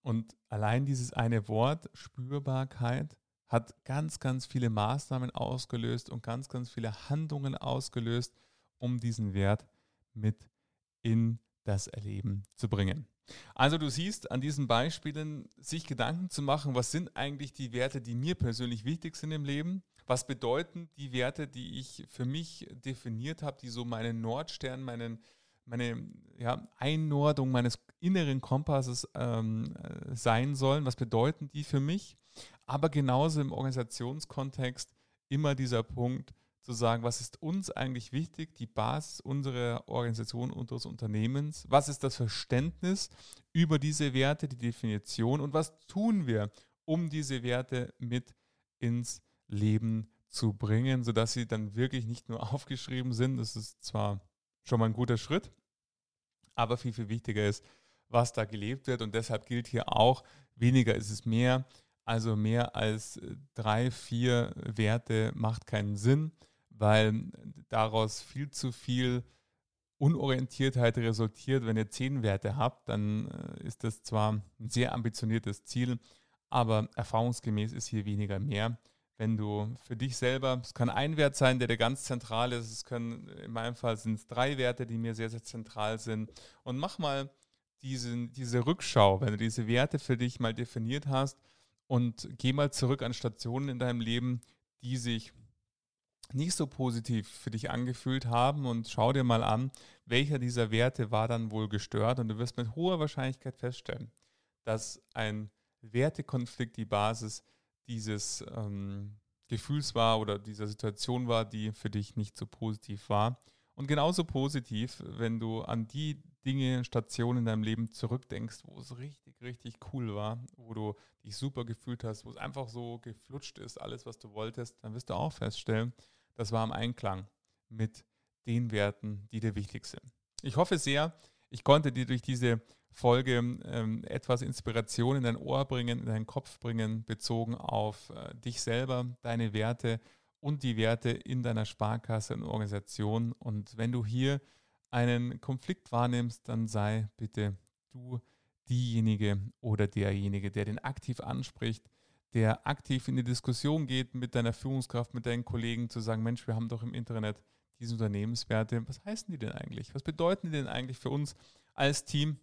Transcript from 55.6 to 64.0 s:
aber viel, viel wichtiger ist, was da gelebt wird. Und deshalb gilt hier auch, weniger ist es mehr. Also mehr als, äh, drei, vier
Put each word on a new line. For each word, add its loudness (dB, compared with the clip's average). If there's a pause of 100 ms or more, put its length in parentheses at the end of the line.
aber 2
viel, -4
viel -6
wichtiger 0
ist, -2 (460)
was 2
da 0
gelebt -6
wird. 0
Und -6
deshalb -2
gilt -4
hier -2
auch, 6 (320)
weniger 6
ist -2
es -6
mehr. 4 (400)
Also 2
mehr 2
als, 0
äh, -10 (180)
drei, 2
vier 2